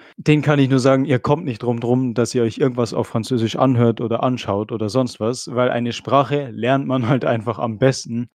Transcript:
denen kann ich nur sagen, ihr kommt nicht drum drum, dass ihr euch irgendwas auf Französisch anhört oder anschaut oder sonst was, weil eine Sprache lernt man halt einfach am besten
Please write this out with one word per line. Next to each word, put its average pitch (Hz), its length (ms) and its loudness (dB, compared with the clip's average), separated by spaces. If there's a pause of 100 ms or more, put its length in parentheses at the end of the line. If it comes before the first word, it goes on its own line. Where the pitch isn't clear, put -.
(180)
denen 151 240 2
kann 143 160 0
ich 135 120 4
nur 135 100 4
sagen, 135 260 4
ihr 131 140 2
kommt 147 260 0
nicht 123 160 -6
drum 117 180 -2
drum, 123 360 0
dass 117 180 0
ihr 127 80 0
euch 113 160 -2
irgendwas 123 360 0
auf - 140 -2
Französisch 113 500 -2
anhört 120 440 4
oder 113 220 -2
anschaut 110 480 -2
oder 107 180 -4
sonst 123 300 -2
was, 123 340 -4
weil 123 160 2
eine 120 220 -2
Sprache 135 600 0
lernt 135 360 0
man 127 200 0
halt 131 180 2
einfach 113 340 -2
am 113 180 -4
besten 123 600 0